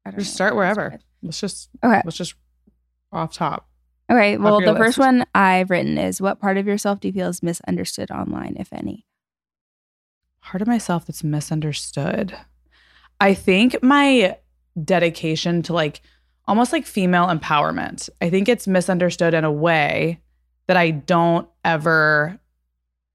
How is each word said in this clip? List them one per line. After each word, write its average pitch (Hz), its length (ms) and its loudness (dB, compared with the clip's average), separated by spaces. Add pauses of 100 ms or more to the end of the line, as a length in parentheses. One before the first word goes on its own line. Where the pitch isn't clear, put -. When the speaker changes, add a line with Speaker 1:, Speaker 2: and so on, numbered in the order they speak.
Speaker 1:
I 196 60 -14
don't 196 100 -12
Speaker 2:
Just 196 120 -6
Speaker 1:
know - 20 -12
Speaker 2:
start 202 200 0
Speaker 1:
what 208 60 0
to 190 140 2
Speaker 2:
wherever. 170 180 -6
Speaker 1:
with. 151 120 -20 (180)
Speaker 2:
Let's 170 180 -10
just, - 300 -10 (120)
Speaker 1:
Okay. 233 220 4
Speaker 2:
let's 170 140 -10
just 175 160 -10 (760)
off 165 200 -4
top. - 340 -4 (440)
Speaker 1:
Okay, 208 260 4
Speaker 2:
Top 208 80 -2
Speaker 1:
well, 208 140 6
Speaker 2:
of 185 60 0
your 165 100 4
Speaker 1:
the - 40 -2
first 226 200 2
Speaker 2:
list. 269 80 6
Speaker 1:
one 254 180 4 (100)
I've 185 360 4
written 175 260 0
is, 185 240 -2
"What 196 180 -2
part 196 200 -2
of 196 80 -4
yourself 202 340 -2
do 196 80 -6
you 190 60 -6
feel 180 160 -4
is 175 120 -8
misunderstood - 680 -6
online, - 480 -8
if - 160 -10
any?" - 320 -10 (1400)
Speaker 2:
Part - 180 -8
of 214 80 -2
myself 202 380 -2
that's - 180 -12
misunderstood. 151 1120 -4 (840)
I 196 100 6
think 196 500 2
my 262 540 4 (480)
dedication 170 760 0
to, 165 100 -6
like, 156 300 -2 (440)
almost, 240 280 2
like, 302 100 -2
female 180 440 0
empowerment. 156 840 -2 (100)
I 180 80 -2
think 190 220 0
it's 233 180 0
misunderstood 180 640 0
in 160 120 2
a 156 60 0
way 156 720 0 (460)
that 180 100 4
I 170 140 4
don't 170 580 0 (160)
ever, 156 760 2 (760)